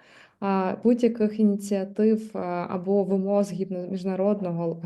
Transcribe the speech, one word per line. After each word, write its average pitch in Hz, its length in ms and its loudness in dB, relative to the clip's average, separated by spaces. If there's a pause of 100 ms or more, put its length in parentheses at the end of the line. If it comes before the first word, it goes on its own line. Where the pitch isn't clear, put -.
(400)
а, 190 420 0
будь-яких 226 580 2
ініціатив, 208 920 2
е, 196 40 -8 (300)
або 190 360 0
вимог 196 400 2
згідно 185 420 -6
міжнародного, 185 1000 -2